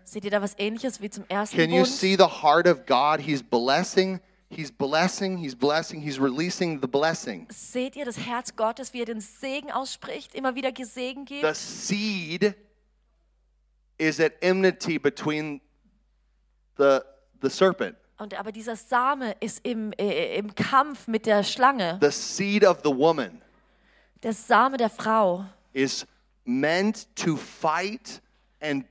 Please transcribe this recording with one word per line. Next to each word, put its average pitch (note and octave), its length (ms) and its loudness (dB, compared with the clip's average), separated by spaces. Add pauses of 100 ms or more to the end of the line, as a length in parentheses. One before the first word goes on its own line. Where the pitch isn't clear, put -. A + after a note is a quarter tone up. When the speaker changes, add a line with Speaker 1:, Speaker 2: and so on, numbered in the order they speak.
Speaker 1:
Seht G#3 200 -12
ihr G3+ 80 -6
da G3+ 100 2
was G3 160 -6
Ähnliches A3 420 -4
wie G#3 100 -8
zum - 180 -14
ersten G3+ 280 -4
Speaker 2:
Can E3 140 4
you E3+ 140 6
Speaker 1:
Bund? B3+ 40 2
Speaker 2:
see F#3+ 280 2
the F3+ 260 6
heart D#3 240 6
of F3 200 4
God? D3 340 4
He's C#3+ 240 -2
blessing, F3 760 0 (320)
he's D3 220 -10
blessing, F3+ 680 0
he's C#3+ 160 -8
blessing, D3 460 0
he's D3 200 -6
releasing D#3 600 -2
the C3 80 -2
blessing. C#3 640 -2
Speaker 1:
Seht B3+ 420 -6
ihr C#4+ 100 -10
das B3 140 -8
Herz A#3+ 380 -8
Gottes, A#3 360 -4
wie A#3+ 100 -8
er A3+ 40 -4
den A3 140 -8
Segen C4+ 500 -8
ausspricht, - 640 -8
immer C4 220 -4
wieder C4+ 160 -4
Gesegen B3+ 540 -10
gibt? C#4+ 200 -4
Speaker 2:
The - 80 0
seed G3 1000 -4 (1400)
is D#3 220 0
at D#3 120 4 (100)
enmity F#3 560 2
between D3+ 640 -2 (1160)
the, C#3 240 6 (400)
the C3+ 80 0
serpent. F3 480 2 (220)
Speaker 1:
Und, G#3 200 -12
aber G#3 120 -8
dieser A3 260 -10
Same B3+ 640 -2
ist - 240 -8
im, A3 340 -4
äh, D#3+ 380 -2
im G#3 180 -6
Kampf C4+ 520 0
mit A3 200 -2
der G#3 180 4
Schlange. A3 560 2
Speaker 2:
The G#3+ 100 6
seed G3+ 540 2
of F3+ 180 8
the D3+ 80 2
woman C#3 520 2 (800)
Speaker 1:
Der A3+ 100 -4
Same A#3+ 460 2
der A3+ 120 2
Frau G3 540 0 (280)
Speaker 2:
is C3 340 -2 (380)
meant D#3+ 640 0 (100)
to D#3+ 200 -2
fight F3 880 -4 (380)
and C#3+ 300 -2